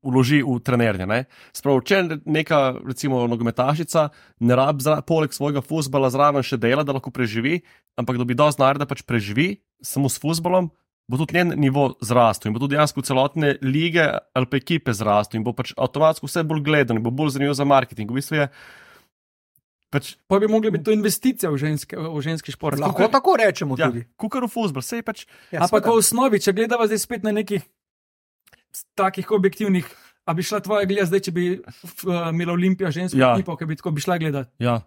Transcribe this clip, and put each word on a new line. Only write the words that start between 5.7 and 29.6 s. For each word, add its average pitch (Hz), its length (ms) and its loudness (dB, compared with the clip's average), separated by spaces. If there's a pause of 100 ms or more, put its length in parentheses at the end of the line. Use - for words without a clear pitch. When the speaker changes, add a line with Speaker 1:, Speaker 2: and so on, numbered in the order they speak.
Speaker 1:
zraven 139 340 4
še 131 140 -4
dela, 120 260 2
da 143 100 -2
lahko 131 180 -6
preživi, 123 520 -2 (360)
ampak 123 180 -2
dobi 123 180 -2
dosti 147 240 2
denarja, 139 200 4
da 143 80 -2
pač - 160 -8
preživi 120 580 -2 (160)
samo - 320 -2
s - 100 -4
fuzbalom, 165 520 0 (380)
bo 127 80 -4
tudi 156 180 -2
njen 175 220 2
nivo 139 440 2
zrastel 113 500 2
in - 20 -2
bo 113 60 -4
tudi 139 160 -2
dejansko 147 260 0
celotne 143 600 0
lige 160 420 0 (280)
ali 127 160 0
pa 143 100 -2
ekipe 147 360 -2
zrastel 104 460 0
in 107 60 -4
bo 120 80 -2
pač - 200 -8
avtomatsko 151 540 0
vse 170 160 -2
bolj 156 180 -2
gledan 139 360 2
in 110 60 -2
bo 117 80 0
bolj 143 200 0
zanimiv 139 240 0
za 139 100 0
marketing. 135 400 2
V 110 100 -6
bistvu 139 220 -4
je 143 120 2 (1400)
pač - 320 -6
Speaker 2:
Pa 190 120 0
bi 202 100 2
mogla 220 240 2
biti 160 140 -4
to 214 60 0
investicija 214 580 0
v 147 80 0
ženske, 151 400 -4
v 156 240 -6
ženski 151 320 -6
šport. 143 240 -4
Speaker 3:
Lahko 143 220 0
Speaker 2:
Kakor 202 120 4
Speaker 3:
tako 330 260 4
rečemo 190 380 2
Speaker 1:
Ja, 135 140 0
Speaker 3:
tudi. 120 160 -4 (100)
Speaker 1:
kakor 247 300 -4
v 226 60 -4
fuzbal, 160 320 -4
saj 233 200 -8
pač - 220 -10 (220)
Speaker 3:
Ja, 160 140 -6
Speaker 2:
Ampak 175 200 2
Speaker 3:
seveda. - 80 0
Speaker 2:
v 226 80 4
osnovi, 226 420 2
če 196 140 0
gledava 226 320 0
zdaj 214 160 0
spet 226 220 -8
na 214 100 0
nekih 208 320 -2 (1300)
takih 190 360 -2
objektivnih, 196 600 0 (340)